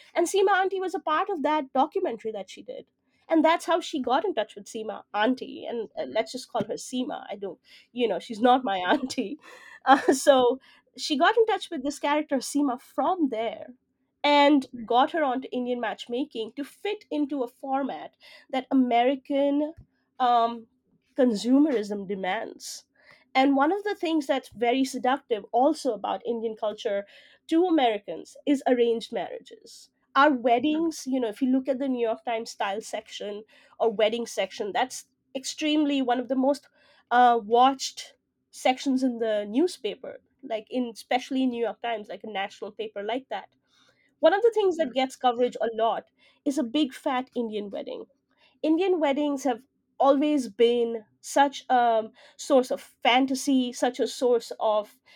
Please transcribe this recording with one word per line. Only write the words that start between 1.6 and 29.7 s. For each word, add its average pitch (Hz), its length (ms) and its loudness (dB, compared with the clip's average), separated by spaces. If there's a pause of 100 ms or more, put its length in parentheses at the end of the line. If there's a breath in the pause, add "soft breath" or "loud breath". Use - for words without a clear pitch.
documentary 269 600 -2
that 196 180 -12
she 208 140 -20
did. - 220 -16 (440)
And 320 160 4
that's 339 200 2
how 349 140 2
she 311 220 -6
got 254 240 0
in 370 80 -2
touch 214 220 -4
with 202 100 -16
Seema 214 380 -10 (100)
Aunty. 220 560 -2
And, 233 180 -6 (100)
uh, 156 100 -6
let's - 240 -4
just - 200 -14
call 214 120 -2
her 226 100 -8
Seema. 247 560 -8
I 202 60 -12
don't, 196 240 -10 (340 soft breath)
you 233 140 0
know, 185 100 -2
she's 208 240 -10
not 254 220 4
my 196 140 -2
<laughs> 180 120 -2
auntie. 254 480 -2 (480 loud breath)
Uh, 269 260 6
so 262 480 4 (380 soft breath)
she 277 200 -4
got 359 200 4
in 453 80 6
touch 392 240 -2
with 294 140 -6
this 277 160 -4
character, 302 380 0
Seema, 262 440 -2
from 320 480 -2
there 220 380 -6 (560)
and 285 420 6 (180)
got 240 280 2
her 320 120 0
onto 262 280 -2
Indian 247 280 -4
Matchmaking 233 760 -6
to 277 80 -8
fit 415 480 -10
into 294 320 -4
a 247 40 -6
format 262 680 -6 (340 loud breath)
that 262 220 -4
American, 277 1000 2 (460)
um, 233 460 2 (520)
consumerism 226 920 2
demands. 190 760 -8 (480 soft breath)
And 269 220 4
one 285 160 4
of 403 120 -2
the 403 120 -2
things 320 320 -2
that's 262 220 -2
very 240 360 2
seductive 247 680 -2
also 262 420 2
about 202 320 -6
Indian 226 300 -4
culture 208 500 -4 (420 soft breath)
to 330 180 4
Americans 233 800 0
is 277 220 2
arranged 233 440 2
marriages. - 800 -10 (260)